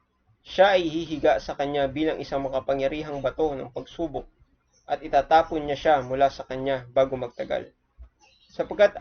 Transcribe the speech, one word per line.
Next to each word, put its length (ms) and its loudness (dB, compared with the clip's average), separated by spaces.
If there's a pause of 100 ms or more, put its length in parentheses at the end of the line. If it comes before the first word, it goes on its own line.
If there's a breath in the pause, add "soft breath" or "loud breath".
(460)
Siya 320 6
ay 80 0
hihiga 560 0
sa 160 -10
kanya 320 0
bilang 320 -2
isang 240 -4
makapangyarihang 720 -4
bato 400 -2
ng 160 -12
pagsubok, 560 -8 (560)
at 160 -4
itatapon 640 2
niya 80 -2
siya 200 2 (120)
mula 240 2
sa 160 -12
kanya 480 -4
bago 240 2
magtagal. 480 -6 (880)
Sapagkat 460 2